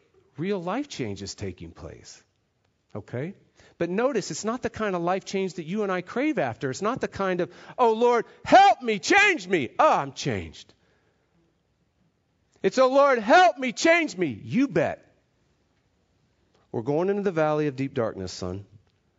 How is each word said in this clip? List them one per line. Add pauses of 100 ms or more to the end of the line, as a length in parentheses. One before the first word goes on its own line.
(360)
real
life
change
is
taking
place. (720)
Okay? (460)
But
notice,
it's
not
the
kind
of
life
change
that
you
and
I
crave
after.
It's
not
the
kind
of, (280)
"Oh,
Lord, (180)
help
me,
change
me."
"Oh,
I'm
changed." (1900)
It's,
"Oh,
Lord,
help
me,
change
me."
You
bet. (1700)
"We're
going
into
the
valley
of
deep
darkness,
son, (520)